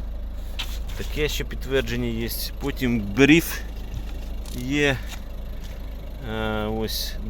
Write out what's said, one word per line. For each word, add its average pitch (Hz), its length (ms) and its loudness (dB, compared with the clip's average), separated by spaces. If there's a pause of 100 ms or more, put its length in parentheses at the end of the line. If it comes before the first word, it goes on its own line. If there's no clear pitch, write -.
(960)
Таке 147 300 0
ще 143 160 -2
підтвердження 123 640 0
є. 113 220 0 (300)
Потім 127 400 2
бриф 135 600 6 (960)
є. 139 400 4 (1300)
Е, 110 340 2
ось 110 500 -2 (140)